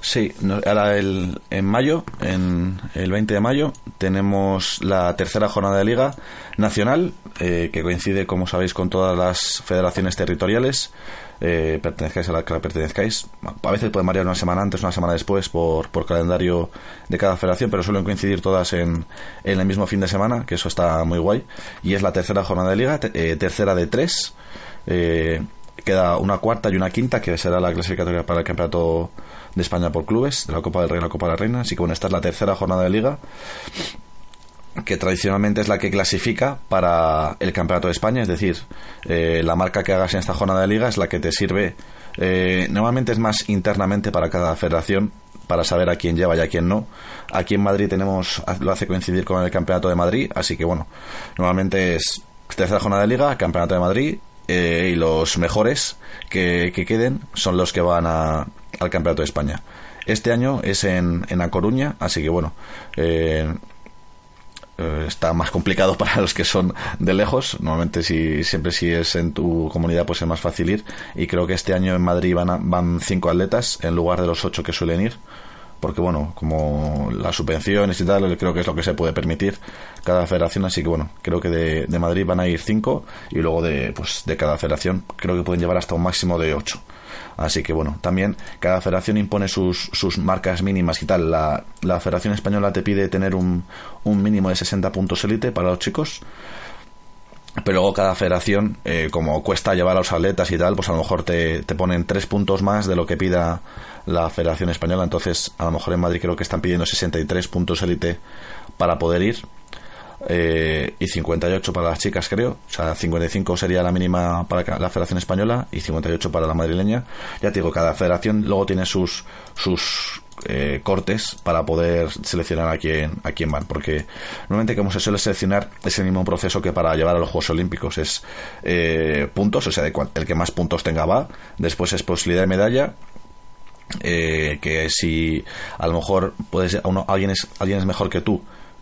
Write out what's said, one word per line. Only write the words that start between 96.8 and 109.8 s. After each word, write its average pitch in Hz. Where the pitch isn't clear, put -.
pero 98
luego 95
cada 95
federación, 98
eh, 80
como 78
cuesta 98
llevar 90
a 95
los 90
atletas 90
y 87
tal, 90
pues 92
a 87
lo 82
mejor 82
te, 82
te 82
ponen 87
tres 95
puntos 98
más 104
de 92
lo 85
que 85
pida 87
la 82
Federación 82
Española. 87
Entonces, 85
a 85
lo 85
mejor 80
en 87
Madrid 87
creo 87
que 85
están 85
pidiendo 87
sesenta 82
y 78
tres 90
puntos 90
élite 87
para 87
poder 85
ir, 113